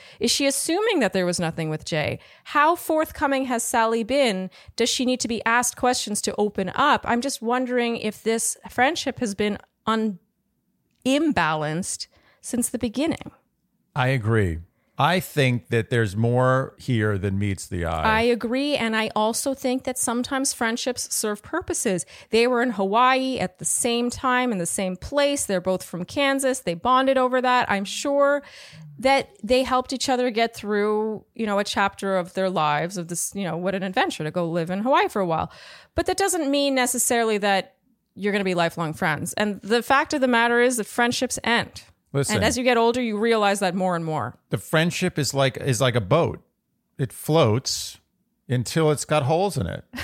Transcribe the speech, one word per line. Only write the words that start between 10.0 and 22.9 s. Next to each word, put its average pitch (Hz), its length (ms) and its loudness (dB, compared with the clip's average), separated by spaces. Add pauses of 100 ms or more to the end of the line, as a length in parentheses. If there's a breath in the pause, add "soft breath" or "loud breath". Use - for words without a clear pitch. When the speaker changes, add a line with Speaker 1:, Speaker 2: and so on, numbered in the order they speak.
Speaker 1:
imbalanced 170 1000 0 (340 soft breath)
since - 280 -4
the 247 100 -6
beginning. 254 540 -4 (640)
Speaker 2:
I 127 120 2
agree. 107 500 2 (380)
I 160 220 2
think 127 520 0
that 113 200 0
there's 110 260 2
more 127 600 2
here 107 400 0
than 95 180 0
meets 98 300 -2
the 87 180 -4
eye. 82 340 0
Speaker 1:
I - 40 2
agree. 247 540 0
And 220 180 -2
I 220 220 -2
also 226 360 0
think 262 320 -2
that 254 140 -6
sometimes 254 540 -2
friendships 240 600 -4
serve 208 300 -4
purposes. 262 640 -4 (240 loud breath)
They 233 160 4
were 247 160 2
in 254 80 0
Hawaii 247 680 2